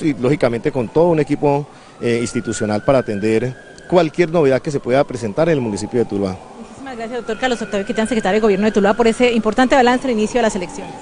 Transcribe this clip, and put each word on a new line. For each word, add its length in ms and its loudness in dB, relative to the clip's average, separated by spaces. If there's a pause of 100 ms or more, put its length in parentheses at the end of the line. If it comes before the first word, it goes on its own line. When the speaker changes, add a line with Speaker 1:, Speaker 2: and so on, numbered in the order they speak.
Speaker 1:
y 160 0
lógicamente 520 0
con 180 -4
todo 200 4
un 100 2
equipo, 480 0 (340)
eh, 200 0
institucional 640 -4
para 160 4
atender 560 -2 (320)
cualquier 440 2
novedad 300 2
que 100 -6
se 80 -4
pueda 240 2
presentar 440 -2
en 60 2
el 80 0
municipio 380 -2
de 60 2
Tuluá. 320 -2 (220)
Speaker 2:
Muchísimas 380 -14
gracias, 220 -10
doctor 200 -8
Carlos 220 -2
Octavio 240 -4
Quitán, 220 -2
secretario 280 0
de 60 2
Gobierno 240 2
de 80 2
Tuluá, 200 4
por 140 2
ese 240 2
importante 440 2
balance 300 4
al 60 -2
inicio 280 0
de 40 2
las 120 0
elecciones. 460 -8